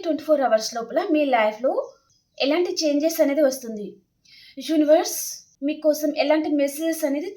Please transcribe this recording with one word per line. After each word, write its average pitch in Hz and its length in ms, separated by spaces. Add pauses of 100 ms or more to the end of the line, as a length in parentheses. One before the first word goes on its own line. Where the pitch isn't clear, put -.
ట్వంటీ 320 220
ఫోర్ 294 220
అవర్స్ 220 280
లోపల 233 240 (140)
మీ 302 80 (140)
లైఫ్లో 220 360 (720)
ఎలాంటి 349 360
చేంజెస్ 302 420
అనేది 277 240
వస్తుంది, 220 400 (800)
యూనివర్స్ 302 500 (520)
మీకోసం 302 420 (140)
ఎలాంటి 311 260 (100)
మెసేజెస్ 311 480
అనేది 294 280